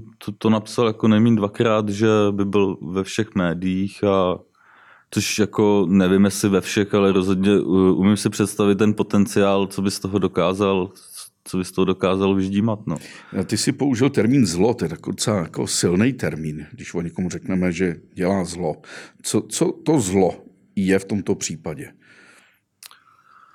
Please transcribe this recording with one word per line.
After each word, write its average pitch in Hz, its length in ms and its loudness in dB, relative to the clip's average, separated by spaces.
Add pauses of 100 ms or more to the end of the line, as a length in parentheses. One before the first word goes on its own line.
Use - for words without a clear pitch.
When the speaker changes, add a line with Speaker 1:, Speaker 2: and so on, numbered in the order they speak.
(180)
Speaker 1:
to, - 200 -10
to 113 120 0
napsal 110 380 0
jako 110 200 -2
nejmíň 110 280 4
dvakrát, 107 540 0
že 104 180 0 (240)
by 101 140 -2
byl 98 360 0
ve 92 220 -4
všech - 320 -6
médiích 92 680 -2
a, 95 360 2 (720)
což - 280 -2
jako 104 500 2
nevím, 98 360 4
jestli 98 240 0
ve 95 120 2
všech, - 320 -2
ale 98 180 4
rozhodně, 95 400 2
eh, 95 100 4 (300)
umím 98 260 2
si - 120 -2
představit 101 480 0
ten 107 160 2
potenciál, 98 760 2
co - 140 -8
by 98 100 0
z - 80 -6
toho 98 200 -2
dokázal, 95 720 0 (520)
co - 140 -6
by 92 80 -2
z - 60 -12
toho 95 140 0
dokázal 95 500 0
vyždímat, 101 520 -2
no. 80 100 -4 (420)
Speaker 2:
A 92 40 -2
ty 107 140 -4
jsi - 140 -2
použil 135 380 0
termín 117 360 2
zlo, 92 280 2
to 92 120 -6
je 78 40 -4
takový - 260 -10
docela 107 220 -2
jako - 300 -6
silný 101 460 0
termín, 78 580 -8
když - 220 -16
o 87 80 -6
někomu 85 280 -6
řekneme, 90 420 -4
že 85 240 -4 (180)
dělá 92 300 -2
zlo. 82 320 -6 (460)
Co, - 280 -2
co 175 220 -2
to 151 280 -2
zlo 92 360 0 (400)
je 95 240 2
v 95 60 -8
tomto 101 300 -4
případě? 78 560 -10 (1600)